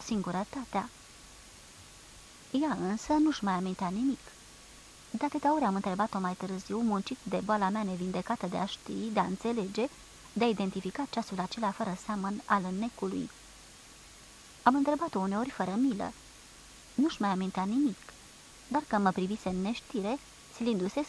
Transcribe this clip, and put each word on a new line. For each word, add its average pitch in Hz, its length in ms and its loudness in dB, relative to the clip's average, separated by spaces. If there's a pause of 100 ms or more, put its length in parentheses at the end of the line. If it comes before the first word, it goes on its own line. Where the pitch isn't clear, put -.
singurătatea. 202 840 -2 (1600)
Ea 277 300 2
însă 208 320 0
nu-și 302 300 6
mai 196 100 2
amintea 185 360 0
nimic. 233 300 0 (880)
De - 160 -2
atâtea 294 280 2
ori 302 100 4
am 196 120 4
întrebat-o 202 440 0
mai 185 140 0
târziu, 190 440 -4
muncit 226 460 0
de 185 220 -2
boala 202 240 4
mea 214 140 0
nevindecată 185 640 -2
de 185 100 -2
a 180 80 0
ști, 202 480 -6
de 208 60 2
a 180 40 4
înțelege, 208 640 0 (460)
de 214 100 4
a 240 40 6
identifica 196 640 0
ceasul 202 300 -4
acela 196 320 0
fără 196 340 -4
seamăn 202 400 -2
al 202 180 4 (160)
necului. 190 500 -2 (1300)
Am 247 120 6
întrebat-o 294 440 2
uneori 196 300 0
fără 185 280 -2
milă. 226 360 0 (800)
Nu-și 294 280 2
mai 202 80 2
amintea 185 340 0
nimic, 226 340 2 (680)
dar 294 200 0
că 220 100 2
mă 196 140 6
privise 185 380 -2
în 185 120 -2
neștire, 214 580 -4 (360)
silindu-se 208 540 0